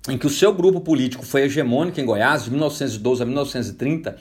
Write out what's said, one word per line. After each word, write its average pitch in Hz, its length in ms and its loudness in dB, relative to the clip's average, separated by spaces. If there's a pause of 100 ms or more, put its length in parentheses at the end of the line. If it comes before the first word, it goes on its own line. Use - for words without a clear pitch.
em 135 100 -2
que - 80 0
o 139 40 0
seu 202 220 4
grupo 180 280 4
político 139 440 0
foi 139 180 2
hegemônico 143 580 0
em 135 40 -2
Goiás, 117 400 2
de 117 60 -6
mil 139 100 -2
novecentos 143 340 -2
e 110 40 -8
doze 123 240 0
a 117 40 -2
mil 127 80 -2
novecentos 131 360 -4
e - 20 -8
trinta, 143 480 -4